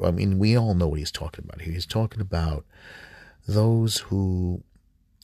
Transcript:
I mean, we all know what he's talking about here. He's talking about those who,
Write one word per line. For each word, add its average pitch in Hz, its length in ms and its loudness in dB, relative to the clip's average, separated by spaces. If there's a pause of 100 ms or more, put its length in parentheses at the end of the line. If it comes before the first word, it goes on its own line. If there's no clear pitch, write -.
I 90 80 4
mean, 95 280 2
we 107 180 4
all 113 180 2
know 87 140 2
what 76 120 -2
he's 76 100 -8
talking - 340 -10
about - 180 -16
here. 82 100 -6
He's 87 120 -6
talking 110 360 -2
about 80 440 -2 (800)
those 113 520 2
who, 90 640 -2 (600)